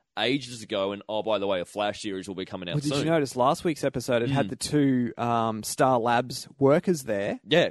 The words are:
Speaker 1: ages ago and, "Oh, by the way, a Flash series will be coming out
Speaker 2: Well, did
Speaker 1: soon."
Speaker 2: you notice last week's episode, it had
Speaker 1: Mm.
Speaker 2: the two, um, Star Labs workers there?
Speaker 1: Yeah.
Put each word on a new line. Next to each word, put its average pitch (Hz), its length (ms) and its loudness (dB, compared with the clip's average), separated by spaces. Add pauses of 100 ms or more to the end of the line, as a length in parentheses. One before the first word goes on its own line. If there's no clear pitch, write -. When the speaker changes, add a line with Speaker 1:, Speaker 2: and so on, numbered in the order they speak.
(180)
Speaker 1:
ages 123 460 -2
ago 101 260 -2
and, 101 180 -8
"Oh, 107 140 -2
by 107 160 0
the 98 80 -2
way, 98 140 0
a 85 40 -4
Flash 104 380 -4
series 95 240 -8
will 98 80 -8
be 92 100 -6
coming - 240 -10
out 165 60 -4
Speaker 2:
Well, 147 60 -2
did 139 120 -2
Speaker 1:
soon." 139 120 -2
Speaker 2:
you 156 60 0
notice 147 260 0
last 131 260 2
week's 160 220 -2
episode, 123 380 0
it 120 80 0
had 135 160 2
Speaker 1:
Mm. 92 40 -8
Speaker 2:
the 113 60 -8
two, 135 600 2
um, 113 460 0
Star 131 380 2
Labs 120 480 0 (100)
workers 147 460 4
there? 107 340 -2 (100)
Speaker 1:
Yeah. 156 220 4